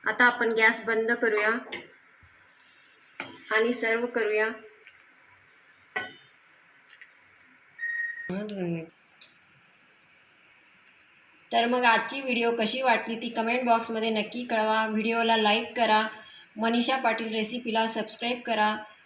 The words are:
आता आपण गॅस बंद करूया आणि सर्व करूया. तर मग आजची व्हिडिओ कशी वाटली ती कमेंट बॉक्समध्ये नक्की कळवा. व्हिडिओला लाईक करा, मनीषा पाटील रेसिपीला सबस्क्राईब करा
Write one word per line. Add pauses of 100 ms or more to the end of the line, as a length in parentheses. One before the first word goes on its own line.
आता
आपण
गॅस
बंद
करूया (2000)
आणि
सर्व
करूया. (4000)
तर
मग
आजची
व्हिडिओ
कशी
वाटली
ती
कमेंट
बॉक्समध्ये
नक्की
कळवा.
व्हिडिओला
लाईक
करा, (500)
मनीषा
पाटील
रेसिपीला
सबस्क्राईब
करा (300)